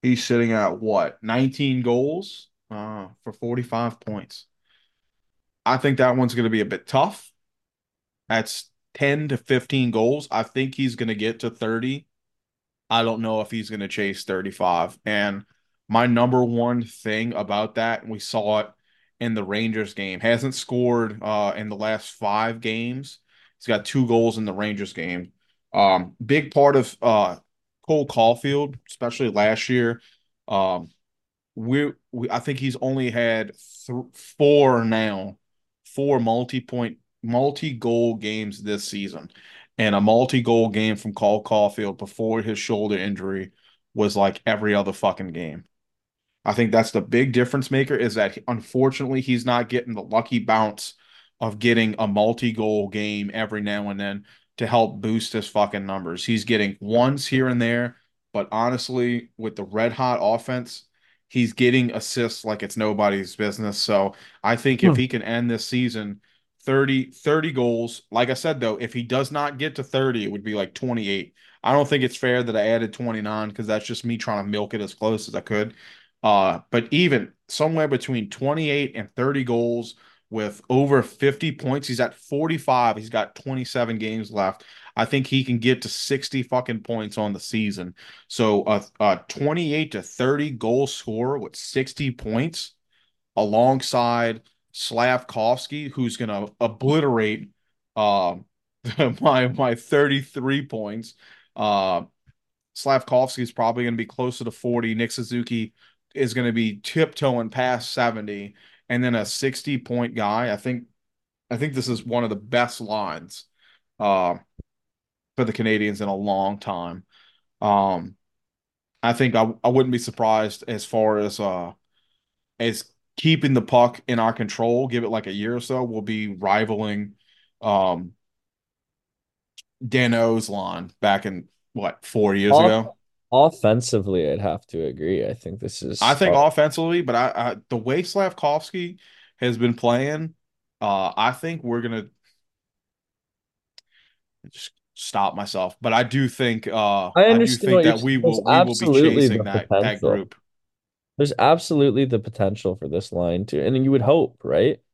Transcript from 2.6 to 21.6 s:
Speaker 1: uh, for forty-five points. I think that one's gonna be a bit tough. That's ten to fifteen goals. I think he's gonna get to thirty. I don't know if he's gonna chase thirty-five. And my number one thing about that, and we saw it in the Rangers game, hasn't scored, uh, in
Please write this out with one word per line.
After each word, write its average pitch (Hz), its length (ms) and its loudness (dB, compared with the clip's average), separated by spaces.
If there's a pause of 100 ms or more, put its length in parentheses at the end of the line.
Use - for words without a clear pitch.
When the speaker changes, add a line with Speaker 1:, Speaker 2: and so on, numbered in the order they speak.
Speaker 1:
uh, 107 380 -12 (160)
for 117 80 -12
forty-five 120 680 -4
points. - 460 -12 (1200)
I 127 140 2
think 139 180 2
that 127 200 4
one's 123 180 2
gonna 117 160 2
be 110 100 2
a 101 60 0
bit 101 200 -8
tough. 156 460 0 (960)
That's - 420 -2 (220)
ten 143 360 0
to 135 100 -2
fifteen 127 520 0
goals. 120 400 0
I 113 120 0
think 131 320 -4
he's 131 220 -2
gonna 113 180 -4
get 110 260 -4
to 117 100 -4
thirty. 117 560 -6 (840)
I 117 120 2
don't 113 200 -2
know 110 180 -2
if 104 100 -6
he's 107 200 -8
gonna 101 180 -8
chase 98 360 -6
thirty-five. 92 840 -2
And 101 400 -2 (420)
my 117 180 4
number 123 380 4
one 120 380 -2
thing 110 500 -6
about 104 440 -4
that, 113 260 -2
and 110 100 -12
we 104 60 -10
saw 107 420 0
it 107 100 -6 (500)
in 120 120 -2
the 107 120 -2
Rangers 107 500 -4
game, 95 260 -8
hasn't 117 340 0
scored, 120 680 0
uh, 104 340 -2
in 107 140 -8